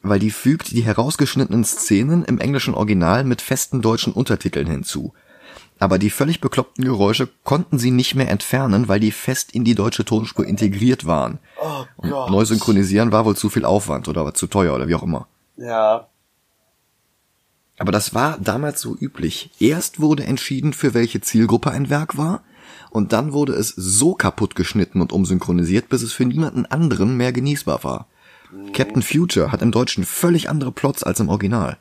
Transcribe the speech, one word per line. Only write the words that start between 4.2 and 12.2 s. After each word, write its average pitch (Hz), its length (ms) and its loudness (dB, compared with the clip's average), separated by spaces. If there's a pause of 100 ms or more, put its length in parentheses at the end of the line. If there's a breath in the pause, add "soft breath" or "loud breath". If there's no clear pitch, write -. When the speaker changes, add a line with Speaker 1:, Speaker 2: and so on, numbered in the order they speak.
Speaker 1:
hinzu. 69 460 -6 (680 loud breath)
Aber 95 200 2
die 101 120 2
völlig 156 300 0
bekloppten - 440 -2
Geräusche 113 440 2 (160)
konnten - 340 0
sie 120 120 2
nicht 123 240 2
mehr 131 160 2
entfernen, 120 580 2
weil 98 120 4
die 107 120 4
fest - 400 -6
in 123 120 -2
die 117 100 4
deutsche 104 300 0
Tonspur 110 420 0
integriert 107 600 0
waren. 73 320 0 (220 loud breath)
Speaker 2:
Oh 147 240 -6 (120)
Speaker 1:
Und - 140 -6
Speaker 2:
Gott. 135 200 -4